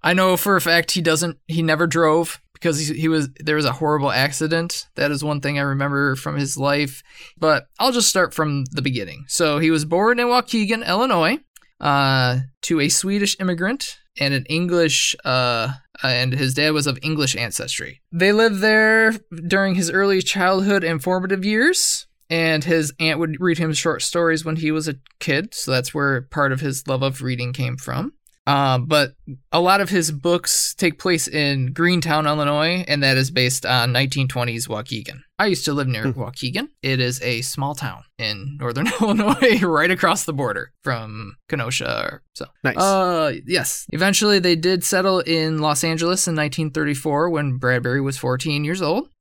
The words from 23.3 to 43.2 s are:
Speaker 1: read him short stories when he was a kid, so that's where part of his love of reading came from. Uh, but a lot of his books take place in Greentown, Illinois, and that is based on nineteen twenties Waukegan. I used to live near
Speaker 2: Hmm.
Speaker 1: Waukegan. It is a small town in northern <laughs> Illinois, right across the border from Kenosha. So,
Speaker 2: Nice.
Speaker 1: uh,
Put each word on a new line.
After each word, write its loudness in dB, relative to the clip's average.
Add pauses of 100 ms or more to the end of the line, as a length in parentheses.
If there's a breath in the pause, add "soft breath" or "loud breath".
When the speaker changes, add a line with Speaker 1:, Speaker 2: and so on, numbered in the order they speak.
Speaker 1:
read 0
him 0
short -2
stories 0
when -4
he -2
was -2
a -4 (240)
kid, -2
so -8
that's -2
where 0
part 0
of -2
his -6
love 0
of -2
reading -4
came -4
from. -6 (320)
Uh, 2
but 2 (400)
a 2
lot 4
of -2
his 2
books 0
take 0
place 0
in 0
Greentown, 0
Illinois, 0
and 0
that 4
is 2
based 0
on 0
nineteen 0
twenties -4
Waukegan. -8 (180)
I 0
used 0
to 0
live 0
near -2
Speaker 2:
Hmm. -2
Speaker 1:
Waukegan. -6 (120)
It 0
is -2
a -2
small -6
town -10 (140)
in -8
northern -4
<laughs> -2
Illinois, 4
right 2
across 2
the -6
border -4 (100)
from -8 (140)
Kenosha. -4 (140)
So, -10 (180)
Speaker 2:
Nice. 0
Speaker 1:
uh, 2 (120)